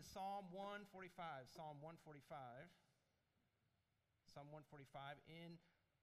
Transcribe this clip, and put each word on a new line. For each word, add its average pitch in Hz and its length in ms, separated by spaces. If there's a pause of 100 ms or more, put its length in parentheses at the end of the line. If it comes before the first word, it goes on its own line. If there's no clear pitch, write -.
to - 40 (120)
Psalm 196 320
one 202 400
forty-five. 175 640
Psalm 156 240
one 160 240
forty-five. 139 640 (1700)
Psalm 143 160
one 151 240
forty-five. 143 560
In, 170 320 (420)